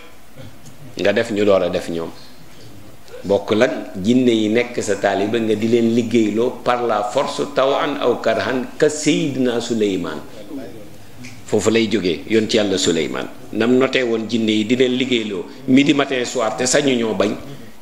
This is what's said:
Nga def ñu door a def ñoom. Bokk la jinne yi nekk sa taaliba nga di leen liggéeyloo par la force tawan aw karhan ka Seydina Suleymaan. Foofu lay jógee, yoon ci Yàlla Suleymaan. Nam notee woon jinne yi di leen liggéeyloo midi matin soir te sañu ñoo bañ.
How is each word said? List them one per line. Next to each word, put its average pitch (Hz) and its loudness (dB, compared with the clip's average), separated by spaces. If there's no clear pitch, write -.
Nga 98 4
def 113 0
ñu 104 0
door 95 6
a 87 0
def 87 -2
ñoom. 82 -4
Bokk 98 0
la 120 4
jinne 123 4
yi 110 2
nekk 117 0
sa 101 0
taaliba 101 0
nga 110 2
di 107 -2
leen 117 4
liggéeyloo 113 2
par 123 0
la 110 0
force 139 -2
tawan 139 2
aw 117 0
karhan 120 0
ka 156 4
Seydina 135 0
Suleymaan. 95 0
Foofu 110 2
lay 113 4
jógee, 90 0
yoon 110 4
ci - 2
Yàlla 101 2
Suleymaan. 71 0
Nam 117 4
notee 131 4
woon 113 -2
jinne 110 0
yi 107 2
di 123 2
leen 127 2
liggéeyloo 110 -2
midi 139 6
matin 135 0
soir 113 -2
te 120 -2
sañu 143 4
ñoo 113 0
bañ. 101 2